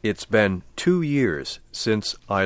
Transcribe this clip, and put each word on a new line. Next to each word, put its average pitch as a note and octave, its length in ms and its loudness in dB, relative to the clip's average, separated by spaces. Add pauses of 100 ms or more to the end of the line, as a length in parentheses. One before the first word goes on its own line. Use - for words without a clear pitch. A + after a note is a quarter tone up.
it's G#2 260 -4
been G2+ 300 4 (180)
two D3+ 480 2
years D2 320 -4 (160)
since G#2+ 360 -2 (200)
I G2 160 2